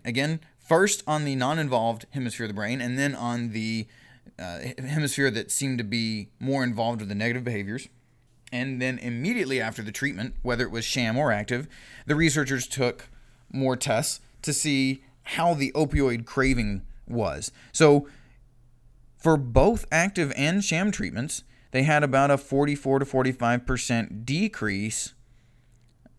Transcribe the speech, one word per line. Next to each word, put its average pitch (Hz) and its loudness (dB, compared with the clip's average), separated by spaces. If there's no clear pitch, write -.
Again, 143 -2
first 185 2
on 151 0
the 135 0
non-involved 127 0
hemisphere 120 -6
of 107 -4
the 104 -6
brain 107 -4
and 123 -4
then 139 0
on 120 -4
the, 110 -4
uh, 87 -10
he-, 131 -10
hemisphere 139 0
that 107 -4
seemed 131 -2
to 117 -2
be 110 -4
more 135 -2
involved 117 -2
with 101 -8
the 104 -6
negative 120 -2
behaviors. 110 -6
And 127 -4
then 127 -2
immediately 131 -2
after 113 -4
the 101 -8
treatment, 127 -6
whether 120 0
it 117 -4
was 110 -4
sham 120 0
or 143 2
active, 120 -2
the 143 2
researchers 139 2
took - -2
more 131 0
tests 131 0
to 151 -2
see 135 0
how 170 2
the 139 0
opioid 139 2
craving 120 0
was. 98 -4
So 143 6
for 160 4
both 139 4
active 165 0
and 175 2
sham 190 0
treatments, 120 -6
they 131 2
had 151 4
about 139 6
a 139 6
forty-four 139 2
to 139 0
forty-five 127 2
percent 117 -2
decrease, 110 -2